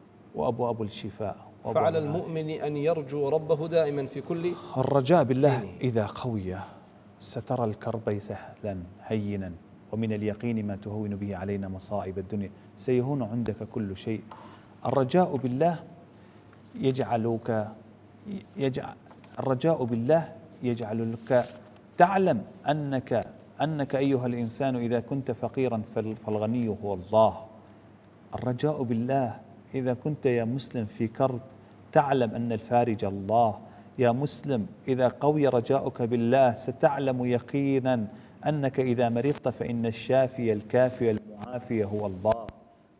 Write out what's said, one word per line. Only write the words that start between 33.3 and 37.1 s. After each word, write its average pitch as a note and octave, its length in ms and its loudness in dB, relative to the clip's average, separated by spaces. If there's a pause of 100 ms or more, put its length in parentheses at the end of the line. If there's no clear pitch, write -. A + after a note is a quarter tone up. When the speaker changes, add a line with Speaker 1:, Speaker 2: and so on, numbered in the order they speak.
Speaker 1:
يا A#2+ 140 6
مسلم C3+ 540 -2 (220)
إذا B2+ 200 4
قوي C#3+ 400 2
رجاؤك B2+ 540 0
بالله A#2+ 520 4
ستعلم C3+ 720 0